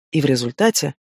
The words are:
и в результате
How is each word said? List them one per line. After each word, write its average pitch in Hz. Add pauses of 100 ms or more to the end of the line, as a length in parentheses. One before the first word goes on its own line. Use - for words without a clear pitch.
(100)
и 160
в 139
результате 135 (180)